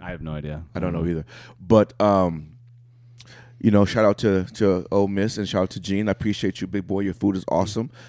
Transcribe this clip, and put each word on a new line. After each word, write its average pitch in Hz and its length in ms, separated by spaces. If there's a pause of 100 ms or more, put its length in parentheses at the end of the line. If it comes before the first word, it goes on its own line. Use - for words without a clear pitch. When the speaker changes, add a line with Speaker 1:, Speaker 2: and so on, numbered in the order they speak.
Speaker 1:
I 90 120
have 80 100
no 80 100
idea. 76 300 (140)
Speaker 2:
I - 20
don't 90 140
know 85 120
either. 82 220 (340)
But, 104 400
um, 87 520 (1080)
you 113 100
know, 101 140
shout 110 220
out 101 120
to, 95 260 (100)
to 92 360
Ole 101 180
Miss 101 300
and 104 100
shout 98 160
out 95 60
to - 100
Gene. 98 280
I 98 40
appreciate 101 500
you, 95 40
big 92 200
boy. 98 140
Your 98 140
food - 220
is 92 120
awesome. 101 420 (180)